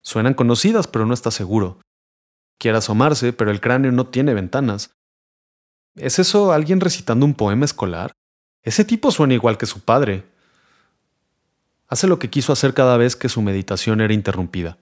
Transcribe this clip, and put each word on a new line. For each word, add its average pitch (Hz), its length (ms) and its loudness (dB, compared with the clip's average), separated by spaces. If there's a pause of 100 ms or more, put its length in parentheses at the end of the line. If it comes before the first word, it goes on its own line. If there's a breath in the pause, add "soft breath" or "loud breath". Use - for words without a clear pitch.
Suenan 117 320 0
conocidas, 135 560 2
pero 110 160 -2
no 113 80 0
está 117 180 -2
seguro. 98 500 -2 (760)
Quiere 113 200 0
asomarse, 120 560 2
pero 104 160 0
el 101 100 -2
cráneo 127 320 0
no 123 140 0
tiene 135 260 0
ventanas. 104 600 -4 (1000)
¿Es 131 240 -4
eso 190 340 2
alguien 156 280 2
recitando 139 460 0
un 147 80 2
poema 110 320 0
escolar? 87 460 -6 (500)
Ese 202 240 0
tipo 233 240 0
suena 139 240 2
igual 113 240 0
que 117 80 -4
su - 140 -10
padre. 110 520 0 (1500)
Hace 135 220 -2
lo 180 100 2
que - 120 -8
quiso 143 220 -2
hacer 135 200 0
cada 127 240 4
vez 120 180 2
que - 140 -6
su 117 140 -2
meditación 101 580 -2
era 107 140 2
interrumpida. 90 680 -4